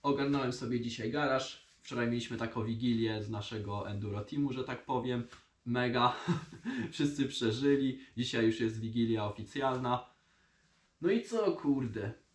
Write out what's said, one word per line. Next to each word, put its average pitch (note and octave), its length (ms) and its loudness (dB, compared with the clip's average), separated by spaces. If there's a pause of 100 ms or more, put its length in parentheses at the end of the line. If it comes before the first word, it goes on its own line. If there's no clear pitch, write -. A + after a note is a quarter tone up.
Ogarnąłem C#3 520 2
sobie A#2+ 280 -2
dzisiaj A#2 300 -4
garaż. C3+ 560 0 (140)
Wczoraj A#2+ 260 -2
mieliśmy A#2 300 -2
taką A2+ 260 -2
wigilię A2+ 600 2
z G2+ 60 -6
naszego G#2 600 -4
Enduro G#2 320 -4
Teamu, C#3+ 320 -2
że B2+ 100 -4
tak B2 220 -8
powiem. B2 420 0 (380)
Mega. B2 500 2 (360)
<laughs> A#3 400 -6
Wszyscy C#3+ 360 0
przeżyli. C3+ 720 2 (180)
Dzisiaj A#2+ 280 2
już A2 140 4
jest A2 200 0
wigilia A2+ 460 2
oficjalna. B2+ 800 -2 (960)
No F3 100 4
i A#3 120 4
co, A3 280 2
kurde? A#2+ 600 0 (240)